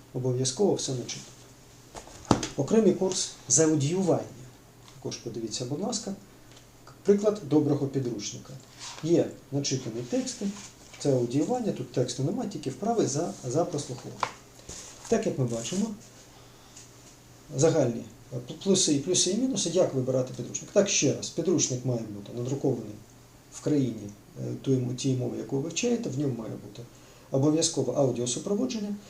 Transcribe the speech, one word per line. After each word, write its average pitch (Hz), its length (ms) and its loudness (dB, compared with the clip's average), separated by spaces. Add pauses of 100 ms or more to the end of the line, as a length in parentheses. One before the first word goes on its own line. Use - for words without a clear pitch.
(140)
обов'язково 127 600 2
все - 180 -2
начитано. - 440 -8 (1200)
Окремий 190 360 6
курс - 380 -2 (160)
з 135 120 4
аудіювання. 156 640 4 (720)
Також - 220 -8
подивіться, 113 480 -6
будь 143 160 -4
ласка, 202 320 -4 (920)
приклад 202 460 4
доброго 139 380 4
підручника. 120 680 -4 (500)
Є 160 220 6 (260)
начитані 123 580 -2
тексти, 240 380 -2 (520)
це 143 140 4
аудіювання, 160 580 2
тут - 200 -8
тексту - 320 0
немає, 208 260 -2
тільки - 200 -6
вправи 202 380 0
за, 151 260 -2 (140)
за 147 180 2
прослуховування. - 640 -6 (800)
Так, 226 180 2
як 156 140 0
ми 131 60 2
бачимо, 120 400 -2 (1700)
загальні, 135 440 4 (320)
е, 127 200 -10 (100)
плюси 190 300 4
і, 139 60 4
плюси 180 320 2
і 208 60 0
мінуси, 240 320 0
як 160 240 2
вибирати 127 440 0
підручник. - 340 -8
Так, 202 180 4
ще 123 260 2
раз, - 140 -6
підручник 139 560 0
має 123 160 0
бути 104 360 -10
надрукований 120 580 -2 (580)
в - 80 -16
країні, 117 480 0 (300)
е, 123 220 -4
тої 135 160 4
м-, 123 180 -2
тієї 127 240 0
мови, 117 180 -2
яку 113 180 -4
ви 135 60 0
вивчаєте, 226 480 0
в 131 100 -4
ньому 139 180 0
має 107 140 -8
бути 101 300 -12 (500)
обов'язково 151 600 2
аудіосупроводження, 196 1040 0 (140)